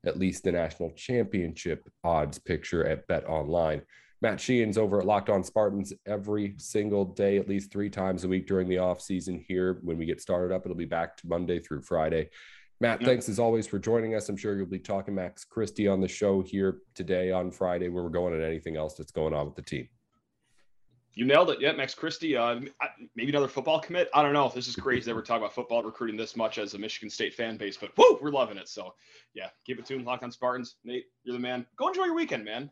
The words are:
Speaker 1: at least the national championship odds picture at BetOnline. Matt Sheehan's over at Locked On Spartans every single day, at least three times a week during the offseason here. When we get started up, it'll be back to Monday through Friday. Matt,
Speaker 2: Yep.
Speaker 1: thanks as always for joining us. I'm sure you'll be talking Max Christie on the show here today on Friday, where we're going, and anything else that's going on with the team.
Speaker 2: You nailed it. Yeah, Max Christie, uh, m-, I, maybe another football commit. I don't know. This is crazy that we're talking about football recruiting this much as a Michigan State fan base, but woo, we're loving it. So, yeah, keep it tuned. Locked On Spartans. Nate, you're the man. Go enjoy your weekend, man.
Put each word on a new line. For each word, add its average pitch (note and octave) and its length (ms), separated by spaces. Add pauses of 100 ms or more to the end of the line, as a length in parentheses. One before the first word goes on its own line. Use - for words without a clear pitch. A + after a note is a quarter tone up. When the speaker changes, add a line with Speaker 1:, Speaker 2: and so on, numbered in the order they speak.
Speaker 1:
at F2 140
least F#2 260
the F#2 80
national E2 400
championship F#2 960 (160)
odds D2+ 340
picture E2+ 480
at D#2 220
BetOnline. D#2 720 (400)
Matt G#2+ 180
Sheehan's A2 380
over G2+ 200
at F#2 80
Locked G2+ 220
On G2 160
Spartans G2 480 (140)
every G#2 500
single G#2 480
day, G2 320
at G2 140
least G2 200
three G2+ 200
times F#2+ 340
a F2+ 40
week F#2 180
during F#2 200
the F#2 100
offseason F2+ 720
here. F#2 360
When E2 160
we E2 80
get E2 160
started F2+ 320
up, F#2 100
it'll F2+ 100
be E2+ 120
back E2 320
to - 80
Monday F2 340
through D2 220
Friday. D#2+ 480 (500)
Matt, A#2 220
Speaker 2:
Yep. B2 60
Speaker 1:
thanks B2 200
as G#2 100
always A2+ 280
for G2+ 120
joining A2+ 360
us. G#2+ 160
I'm G2+ 60
sure G2+ 200
you'll G2 100
be F#2 120
talking G2 360
Max F2+ 300
Christie G#2 420
on F#2+ 140
the F#2 80
show G2 320
here F#2+ 380 (160)
today F#2 360
on F#2 200
Friday, F2+ 400
where F2 120
we're E2+ 60
going, F2 240
and D#2+ 100
anything D#2+ 320
else D#2 200
that's - 180
going D#2 220
on D2 100
with C#2+ 100
the D2 80
team. C2 240 (1300)
Speaker 2:
You A#2+ 140
nailed D#3+ 240
it. A#2 100
Yeah, C#3+ 120
Max C3 220
Christie, D#3+ 440
uh, A#2+ 180
m-, C3+ 120 (120)
I, - 80 (280)
maybe B2 160
another C#3 160
football D#3 320
commit. E3+ 340
I D3 80
don't C#3+ 100
know. C#3+ 220
This B2 120
is A#2+ 100
crazy B2+ 300
that A#2 80
we're A2 80
talking A2+ 200
about G#2 120
football A#2 280
recruiting A2 340
this A2 200
much A2 200
as G#2 160
a G2+ 60
Michigan G#2+ 320
State G2+ 240
fan A2+ 240
base, G2+ 180
but - 220
woo, B4 240
we're D3 80
loving A#2 260
it. F#2 120
So, F#2 260 (400)
yeah, F#2+ 160 (160)
keep B2+ 120
it A#2 60
tuned. C3 220
Locked B2 180
On B2 80
Spartans. B2 520
Nate, A#2+ 200 (180)
you're B2 120
the B2 40
man. B2 280 (100)
Go D4+ 120
enjoy F#4 160
your E4+ 100
weekend, D3 320
man. A#2+ 260